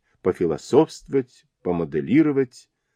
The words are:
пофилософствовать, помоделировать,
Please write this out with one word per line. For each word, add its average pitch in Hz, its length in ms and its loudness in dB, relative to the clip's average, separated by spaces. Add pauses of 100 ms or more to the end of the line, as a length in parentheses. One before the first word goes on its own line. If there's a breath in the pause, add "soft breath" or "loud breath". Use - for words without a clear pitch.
(220)
пофилософствовать, 120 1200 -2 (160)
помоделировать, 90 1040 -2 (280)